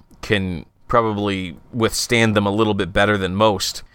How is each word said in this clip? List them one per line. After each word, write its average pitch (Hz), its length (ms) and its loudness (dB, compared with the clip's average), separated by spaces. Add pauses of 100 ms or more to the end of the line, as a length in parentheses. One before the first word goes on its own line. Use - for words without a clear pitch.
(220)
can 92 440 -2 (220)
probably 101 680 -2 (140)
withstand 113 640 2
them 104 100 2
a 101 60 0
little 107 240 2
bit 95 180 -4
better 104 240 2
than 92 180 -2
most. 104 480 0 (120)